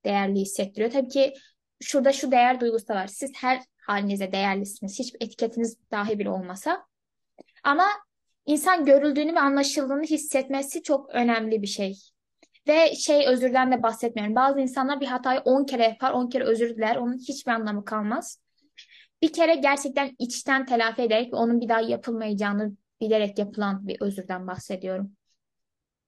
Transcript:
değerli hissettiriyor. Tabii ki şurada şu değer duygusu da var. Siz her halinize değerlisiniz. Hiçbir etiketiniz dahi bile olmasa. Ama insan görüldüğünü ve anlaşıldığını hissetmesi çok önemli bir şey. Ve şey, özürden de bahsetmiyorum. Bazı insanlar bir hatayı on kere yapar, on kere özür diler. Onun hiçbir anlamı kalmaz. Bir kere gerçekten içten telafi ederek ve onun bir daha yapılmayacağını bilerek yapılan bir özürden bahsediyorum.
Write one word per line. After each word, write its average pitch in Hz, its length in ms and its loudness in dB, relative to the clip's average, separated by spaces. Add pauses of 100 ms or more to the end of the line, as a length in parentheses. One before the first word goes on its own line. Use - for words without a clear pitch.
değerli 196 360 0
hissettiriyor. 208 500 -4
Tabii 262 180 0
ki 269 260 2 (460)
şurada 277 320 2
şu 277 180 -4
değer 247 300 4
duygusu 226 280 -2
da 220 60 -4
var. 190 120 -4
Siz 269 300 -10
her 262 240 -2 (260)
halinize 202 460 -2
değerlisiniz. 196 680 -4
Hiçbir 247 280 -8
etiketiniz 233 520 -4 (120)
dahi 208 280 -2
bile 202 120 -4
olmasa. 190 560 -6 (800)
Ama 311 220 4 (600)
insan 302 380 2
görüldüğünü 294 500 4
ve 339 60 4
anlaşıldığını 277 600 0
hissetmesi 277 800 -2
çok 285 280 -2
önemli 226 520 0
bir 202 40 -4
şey. 196 320 -6 (680)
Ve 311 260 6
şey, 294 340 2
özürden 254 440 2
de 233 100 2
bahsetmiyorum. 226 520 -2
Bazı 269 260 4
insanlar 262 400 -2
bir 277 60 -4
hatayı 254 340 -2
on 269 240 4
kere 254 180 0
yapar, 226 300 2
on 247 160 -2
kere 247 160 -2
özür 226 320 0
diler. 220 200 0
Onun 247 220 -4
hiçbir 262 340 -6
anlamı 214 320 -4
kalmaz. 214 560 -6 (840)
Bir 311 100 2
kere 330 220 4
gerçekten 277 640 0
içten 269 480 -2
telafi 233 360 0
ederek 233 300 0
ve - 40 -6
onun 233 240 2
bir 226 80 -4
daha 226 120 2
yapılmayacağını 214 920 -4 (280)
bilerek 214 380 0
yapılan 202 500 -4
bir - 120 -8
özürden 185 460 -6
bahsediyorum. 190 680 -8 (960)